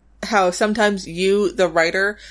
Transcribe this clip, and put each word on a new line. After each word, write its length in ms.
how 280
sometimes 560
you, 460
the 160
writer, 500